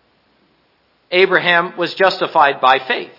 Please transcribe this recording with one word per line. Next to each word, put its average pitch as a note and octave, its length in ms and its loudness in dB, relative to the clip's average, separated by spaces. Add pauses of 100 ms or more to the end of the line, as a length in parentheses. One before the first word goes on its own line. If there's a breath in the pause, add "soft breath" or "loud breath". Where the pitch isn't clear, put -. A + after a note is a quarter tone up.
(1120)
Abraham F3+ 680 0
was E3+ 180 -4
justified E3 680 0
by C3 180 4
faith. - 400 -8